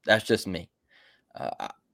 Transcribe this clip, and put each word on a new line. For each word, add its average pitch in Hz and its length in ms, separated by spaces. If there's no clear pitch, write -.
That's 107 180
just 107 220
me. 87 240
Uh, - 160
I, 50 100